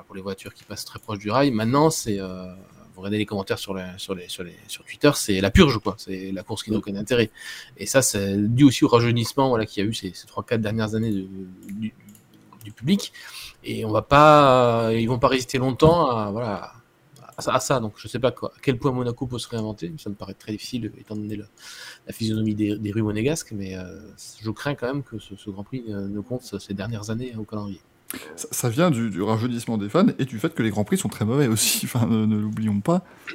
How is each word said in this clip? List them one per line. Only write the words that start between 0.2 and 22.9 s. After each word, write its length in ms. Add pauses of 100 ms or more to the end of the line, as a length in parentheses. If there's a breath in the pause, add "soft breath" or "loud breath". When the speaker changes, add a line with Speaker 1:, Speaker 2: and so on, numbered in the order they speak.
Speaker 1:
voitures 320
qui 100
passent 220
très 140
proche 200
du 100
rail. 220
Maintenant, 380
c'est, 300
euh, 260 (500)
vous 60
regardez 160
les 80
commentaires 320
sur 160
les, 120 (120)
sur 160
les, 140
sur 160
les, 120 (120)
sur 160
Twitter, 320
c'est 260
la 80
purge, 300
quoi. 180
C'est 340
la 120
course 200
qui 60
n'a 80
Speaker 2:
Mm. 20
Speaker 1:
aucun 160
intérêt. 360 (460 loud breath)
Et 100
ça, 160
c'est 340
dû 280
aussi 180
au 40
rajeunissement, 640
voilà, 160
qu'il 180
y 40
a 20
eu 40
ces, 200
ces 140
trois, 160
quatre 180
dernières 340
années 160
de, 160 (420)
du, 240 (720)
du 80
public. 420 (500 loud breath)
Et 220
on 60
va 100
pas, 920
ils 140
vont 100
pas 120
résister 280
longtemps 520
à, 200
voilà, 440 (640)
à 60
ça, 140
à 40
ça. 200
Donc 180
je 100
sais 120
pas 100
quoi, 260
à 60
quel 160
point 140
Monaco 340
peut 140
se 80
réinventer. 500
Ça 140
me 40
paraît 200
très 160
difficile 480
étant 160
donné 200
le, 100 (600 loud breath)
la 80
physionomie 400
des, 240
des 140